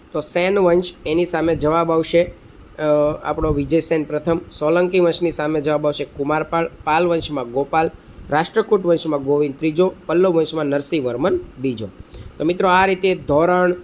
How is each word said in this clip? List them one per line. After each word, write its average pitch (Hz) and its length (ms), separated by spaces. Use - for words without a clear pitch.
તો 156 80
સેન 180 380
વંશ, 180 340
એની 165 180
સામે 160 320
જવાબ 165 360
આવશે, 165 300
અ, - 640
આપણો 156 280
વિજય 143 300
સેન 156 240
પ્રથમ. 151 340
સોલંકી 180 420
વંશની 170 320
સામે 156 280
જવાબ 151 260
આવશે 147 180
કુમારપાળ. 156 680
પાલ 160 220
વંશમાં 147 460
ગોપાલ, 160 380
રાષ્ટ્રકૂટ 190 520
વંશમાં 160 420
ગોવિંદ 143 300
ત્રીજો, 160 400
પલ્લવ 180 260
વંશમાં 156 340
નરસિંહવર્મન 143 720
બીજો. 117 300
તો 147 60
મિત્રો, 185 240
આ 185 180
રીતે 190 280
ધોરણ 170 580